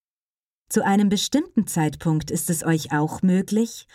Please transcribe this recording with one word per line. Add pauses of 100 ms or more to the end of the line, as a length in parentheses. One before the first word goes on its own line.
(720)
Zu
einem
bestimmten
Zeitpunkt
ist
es
euch
auch
möglich,